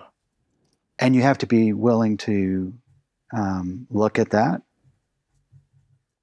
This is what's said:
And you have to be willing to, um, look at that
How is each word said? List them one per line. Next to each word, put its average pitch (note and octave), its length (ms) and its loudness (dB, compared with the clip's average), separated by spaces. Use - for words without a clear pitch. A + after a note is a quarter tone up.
And C3 160 2
you B2+ 100 4
have C3+ 160 2
to - 60 -4
be A2+ 280 2
willing A2 440 2
to, F#2+ 560 -2
um, F#2+ 540 -6
look G#2+ 280 -2
at A2+ 120 0
that A2+ 320 0